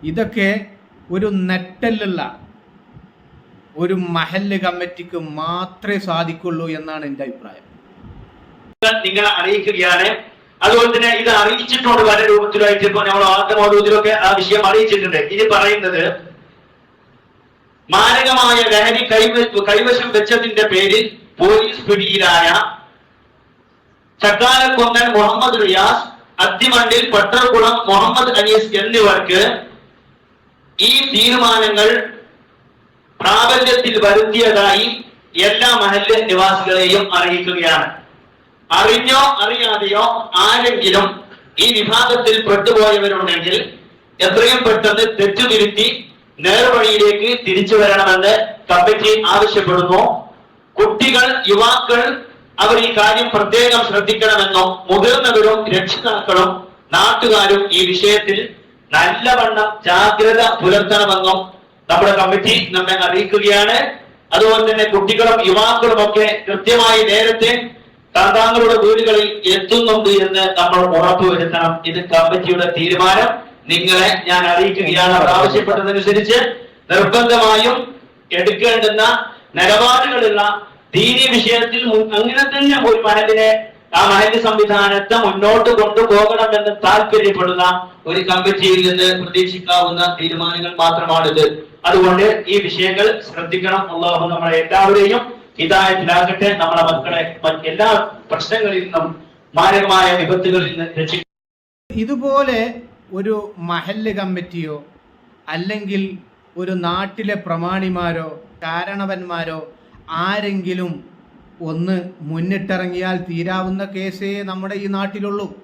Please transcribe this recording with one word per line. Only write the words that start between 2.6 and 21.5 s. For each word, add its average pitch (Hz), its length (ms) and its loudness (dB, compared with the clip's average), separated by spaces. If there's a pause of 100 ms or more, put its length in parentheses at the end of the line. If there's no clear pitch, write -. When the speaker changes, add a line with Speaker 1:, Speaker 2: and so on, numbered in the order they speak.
Speaker 1:
ഒരു 180 120 -2 (220)
മഹല്ല് 190 480 -4
കമ്മിറ്റിക്ക് 175 540 -8 (200)
മാത്രമേ 180 600 -8 (100)
സാധിക്കുള്ളൂ 165 580 -6 (120)
എന്നാണ് 156 300 -14
എൻ്റെ 135 180 -12
അഭിപ്രായം. 101 400 -20 (1400)
Speaker 2:
നിങ്ങളെ 202 320 -2
അറിയിക്കുകയാണ്. 190 720 -2 (560)
അതുപോലെ 233 300 4
തന്നെ 233 160 0 (100)
ഇത് 233 100 0 (100)
അറിയിച്ചിട്ടുണ്ട് 226 680 0
പല 208 80 2 (120)
രൂപത്തിലായിട്ട്. 208 600 2
ഇപ്പൊ 202 180 -2
നമ്മൾ 196 160 2 (120)
ആദ്യ 202 240 -2
മൗലൂദിലൊക്കെ 208 520 4 (140)
ആ - 20 4 (120)
വിഷയം 202 280 0
അറിയിച്ചിട്ടുണ്ട്. 202 520 0 (120)
ഇനി 208 120 0 (100)
പറയുന്നത്, 196 500 0 (1900)
മാരകമായ 247 640 2 (140)
ലഹരി 220 300 2 (100)
കൈവ-, 220 580 2
കൈവശം 240 460 2
വെച്ചതിന്റെ 214 560 0
പേരിൽ 196 300 2 (380)
പോലീസ് 427 480 2